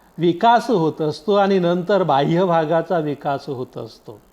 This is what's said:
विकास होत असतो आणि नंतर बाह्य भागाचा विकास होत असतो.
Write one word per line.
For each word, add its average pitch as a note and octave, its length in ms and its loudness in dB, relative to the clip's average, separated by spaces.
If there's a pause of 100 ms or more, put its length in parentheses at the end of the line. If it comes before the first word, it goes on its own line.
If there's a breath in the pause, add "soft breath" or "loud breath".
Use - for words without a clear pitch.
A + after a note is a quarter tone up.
(180 soft breath)
विकास F3+ 520 2
होत D#3+ 320 0
असतो D#3 340 -2
आणि G3 240 2
नंतर F3+ 440 0
बाह्य D#3 420 2
भागाचा E3 520 0
विकास D3 520 -4
होत B2+ 280 -10
असतो. A2+ 420 -16 (120)